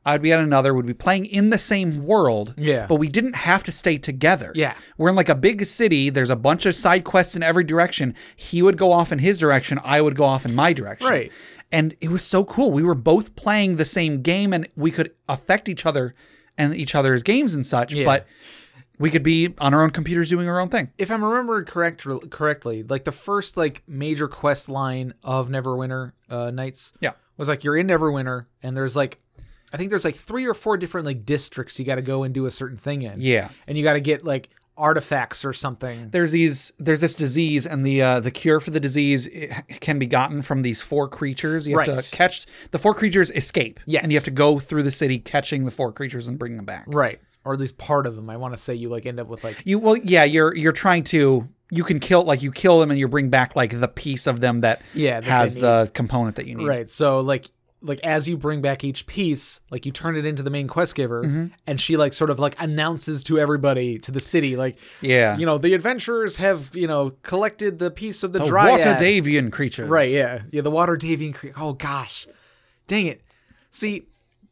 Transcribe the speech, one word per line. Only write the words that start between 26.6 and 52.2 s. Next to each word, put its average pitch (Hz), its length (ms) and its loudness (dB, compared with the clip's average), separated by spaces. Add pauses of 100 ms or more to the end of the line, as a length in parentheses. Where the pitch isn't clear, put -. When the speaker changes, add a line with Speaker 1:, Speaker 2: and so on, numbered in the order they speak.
Speaker 1:
Yeah. 151 120 -4 (260)
Speaker 2:
was, 147 100 -8
like, 147 160 -4
you're 147 140 0
in 180 100 2
Neverwinter, 139 580 0 (180)
and 131 120 -8
there's, 131 200 -2
like, 135 240 -2 (520)
I - 60 -8
think 196 140 -6
there's, 196 140 -2
like, 151 100 -2
three 254 320 -8
or 226 80 -2
four 214 220 -2
different, 175 280 -6
like, 127 220 -8
districts - 500 -6
you 131 80 -8
gotta 131 160 -4
go 135 220 -4
and 131 100 -6
do 131 140 -2
a 123 40 -6
certain 131 260 -10
thing 143 260 -8
in. 107 160 -12
Speaker 1:
Yeah. 127 300 2 (180)
Speaker 2:
And 147 100 -6
you 147 60 0
gotta 151 160 4
get, 143 260 0
like, 139 240 -4 (280)
artifacts 151 640 0
or 135 100 -6
something. 120 580 -10
Speaker 1:
There's 170 200 2
these, 160 480 0
there's 156 220 0
this 165 140 0
disease, 151 500 0
and 143 200 -2
the, 135 160 2
uh, 127 180 4
the 120 120 -2
cure 156 280 4
for 156 120 -10
the 156 80 0
disease 139 480 0
i-, 156 360 -12 (160)
can 147 200 -2
be 131 60 -2
gotten 139 380 0
from 135 180 -2
these 120 200 -2
four 143 260 -2
creatures. 151 600 -6
You 147 120 2
have 139 80 2
Speaker 2:
Right. 135 160 -2
Speaker 1:
to - 120 -10
catch, - 300 0 (260)
the - 80 -2
four 208 140 4
creatures 190 380 2
escape. 127 540 -4
Speaker 2:
Yes. 156 180 -2
Speaker 1:
And 156 80 -2
you 147 60 4
have 143 80 -2
to 147 60 -6
go 147 280 4
through 147 240 -2
the 139 80 0
city 131 280 -2
catching 139 460 -4
the 123 60 -4
four 123 200 -6
creatures 123 360 -10
and 123 120 -8
bringing 120 180 -10
them 101 80 -14
back. 101 220 -12
Speaker 2:
Right. 139 320 0 (240)
Or 135 100 -6
at 135 60 -4
least 135 180 -8
part 143 280 0
of 113 100 -8
them. 110 140 -14
I 113 80 -12
wanna 123 200 -10
say 127 180 -8
you, 117 140 -8
like, 117 180 -8
end 120 120 -10
up 113 80 -10
with, 113 160 -14
like, 113 220 -10
Speaker 1:
You, 196 140 2
well, 220 180 4
yeah, 175 260 6
you're, 156 320 4
you're 160 180 2
trying 175 320 2
to, 135 420 4 (240)
you 170 120 0
can 156 160 0
kill, 180 240 4